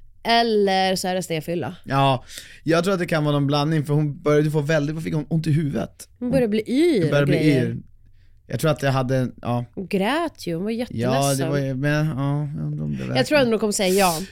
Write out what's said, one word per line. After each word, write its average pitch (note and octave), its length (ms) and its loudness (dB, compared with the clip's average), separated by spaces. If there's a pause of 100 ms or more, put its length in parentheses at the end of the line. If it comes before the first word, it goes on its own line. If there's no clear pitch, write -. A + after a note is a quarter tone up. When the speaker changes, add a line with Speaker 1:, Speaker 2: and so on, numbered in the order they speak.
(260)
Speaker 1:
Eller G3+ 680 2
så F#3 120 -4
är F#3 80 -2
det F#3 80 -4
snedfylla. E3 520 -6 (100)
Speaker 2:
Ja, C3+ 380 2 (400)
jag D#3+ 200 2
tror G3 100 0
att F#3 60 -2
det F3 60 -2
kan D#3+ 180 0
vara D3+ 100 2
någon C#3+ 140 2
blandning, D3 380 0
för D3 80 -2
hon D3 280 0
började D3 300 4
få D#3 100 0
väldigt, D3+ 340 0
vad D#3+ 80 -8
fick E3+ 100 -4
hon, D3+ 160 -2
ont D#3+ 180 0
i D#3+ 40 2
huvudet? D#3 580 -2 (100)
Speaker 1:
Hon B3 120 -4
började B3 160 4
bli G#3 200 -2
yr C#4+ 340 2
Speaker 2:
Hon D3+ 80 2
började C#3+ 120 4
Speaker 1:
och C#3+ 60 2
Speaker 2:
bli C#3+ 100 2
Speaker 1:
grejer. C#3 280 4
Speaker 2:
yr. A#2 120 -6 (680)
Jag - 120 -6
tror D#3 120 2
att D3 120 -2
jag C#3 80 2
hade, B2+ 400 0 (100)
ja. A#2+ 240 -4 (100)
Speaker 1:
Hon - 120 -10
grät C4+ 600 -2
ju, E3+ 80 -4
hon E3+ 80 -6
var G#3+ 80 -4
jätteledsen. A3 400 -4
Speaker 2:
Ja, C#3 220 2
det C#3 160 -2
var C#3+ 80 0
ju, C3+ 160 -2
men, D3 340 0
ja, C#3+ 320 -2 (180)
jag D3+ 80 -6
undrar D3 200 -6
om D3 60 -4
det C#3+ 80 -4
Speaker 1:
Jag C3 80 -6
Speaker 2:
verkligen B3+ 180 0
Speaker 1:
tror D4 140 0
ändå B3 120 2
de G#3+ 80 0
kommer G#3 140 0
säga F#3+ 260 0
ja. F3 220 2 (100)